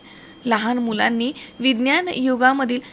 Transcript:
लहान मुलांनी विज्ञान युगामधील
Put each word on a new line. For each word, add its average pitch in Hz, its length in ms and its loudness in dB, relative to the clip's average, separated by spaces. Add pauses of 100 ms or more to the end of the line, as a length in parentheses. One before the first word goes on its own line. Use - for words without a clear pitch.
(460)
लहान 233 320 0
मुलांनी 233 540 0 (280)
विज्ञान 269 540 2
युगामधील 254 680 2 (120)